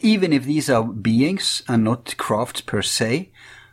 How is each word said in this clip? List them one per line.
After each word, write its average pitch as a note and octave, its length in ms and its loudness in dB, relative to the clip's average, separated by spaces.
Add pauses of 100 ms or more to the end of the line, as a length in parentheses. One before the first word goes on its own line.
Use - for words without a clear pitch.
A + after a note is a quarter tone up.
even G3 260 4
if C3 140 0
these D3 240 -2
are A2+ 160 4
beings A#2 840 0
and A#2 160 2
not A#2 320 -2
crafts - 460 -4
per G#2 200 -4
se, B2 500 -2 (420)